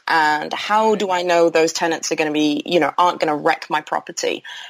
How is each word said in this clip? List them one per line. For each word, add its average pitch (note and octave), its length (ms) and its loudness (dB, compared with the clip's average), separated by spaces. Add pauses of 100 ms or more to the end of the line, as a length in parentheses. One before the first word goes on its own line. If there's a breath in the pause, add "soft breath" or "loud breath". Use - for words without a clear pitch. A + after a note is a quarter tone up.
and D#3 460 0
how A3 420 0
do F#3+ 160 -2
I F3+ 120 0
know E3+ 260 4
those D#3+ 240 2
tenants E3 360 -2
are E3 60 -4
gonna D#3 160 -2
be, D3+ 340 0
you F3 140 0
know, D3 180 0
aren't F3 220 2
gonna D#3 160 -2
wreck D#3 340 -2
my D#3 120 -2
property? - 640 -6 (260 loud breath)